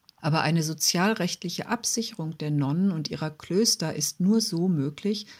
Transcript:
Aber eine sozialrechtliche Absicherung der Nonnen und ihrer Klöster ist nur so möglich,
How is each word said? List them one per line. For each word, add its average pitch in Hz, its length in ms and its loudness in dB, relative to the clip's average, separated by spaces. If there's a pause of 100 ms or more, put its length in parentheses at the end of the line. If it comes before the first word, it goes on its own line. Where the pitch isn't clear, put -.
(240)
Aber 151 180 2
eine 160 200 2
sozialrechtliche 175 1040 0
Absicherung 220 720 -4
der 151 140 -2
Nonnen 151 400 2
und 156 180 -4
ihrer 156 200 -4
Klöster 175 640 0
ist - 280 -4
nur 208 200 4
so 180 280 0
möglich, 170 580 -2 (140)